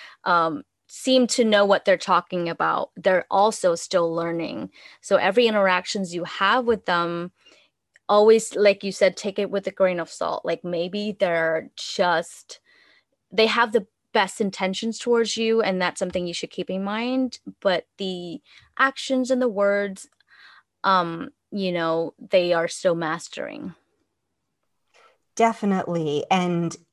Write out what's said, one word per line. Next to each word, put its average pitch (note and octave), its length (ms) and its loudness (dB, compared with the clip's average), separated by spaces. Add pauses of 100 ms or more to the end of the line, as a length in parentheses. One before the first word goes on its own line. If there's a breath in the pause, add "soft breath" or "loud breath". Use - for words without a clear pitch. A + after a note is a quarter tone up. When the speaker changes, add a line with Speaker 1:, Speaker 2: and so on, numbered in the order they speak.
(260 loud breath)
Speaker 1:
um, E3 380 2 (240)
seem C4 400 2
to A#3 180 2
know G#3 180 4
what G3 220 2
they're F#3+ 100 4
talking F3 540 0
about. D#3+ 480 -2
They're F#3 340 0
also F#3+ 440 2
still E3+ 380 -2
learning. E3+ 580 -6 (280 loud breath)
So - 160 0
every G3+ 320 4
interactions F#3+ 680 0
you E3+ 120 -6
have A3 400 0
with A3 200 -2
them, E3+ 460 -2 (760 soft breath)
always, A3 480 6
like G3+ 280 4
you G3 80 -4
said, F#3 260 2
take G3+ 220 -6
it G3 100 -2
with G3 160 -4
a F#3+ 60 -6
grain F3+ 280 0
of E3 120 -8
salt. - 340 -6
Like, E3+ 180 -4
maybe F#3 560 -6
they're E3 560 -2
just, - 840 -4 (720 soft breath)
they A3 160 4
have A#3 240 0
the G#3 160 0 (260)
best G3 260 0
intentions G3 600 -4
towards A#3 380 0
you, A3+ 260 2
and F#3 180 0
that's F3 160 -2
something F3+ 300 -4
you E3+ 80 -8
should - 160 -10
keep - 180 -8
in F#3+ 140 -6
mind. A#3+ 560 -4 (220)
But F3+ 260 0 (100)
the F3+ 440 -8 (360 soft breath)
actions C4 540 0
and B3 100 0
the B3+ 80 0
words, G3+ 580 -2 (760 soft breath)
um, F3 480 0 (200)
you F#3+ 200 -4
know, E3 480 -2
they F3 340 2
are E3 140 2
still - 260 -2
mastering. E3 800 -8 (1600 soft breath)
Speaker 2:
Definitely. F3+ 920 0
And F3 480 0 (160)